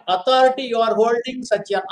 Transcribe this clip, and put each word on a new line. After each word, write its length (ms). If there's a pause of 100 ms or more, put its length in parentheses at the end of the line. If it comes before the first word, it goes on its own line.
authority 640
you 100
are 140
holding 460 (140)
such 200
an 160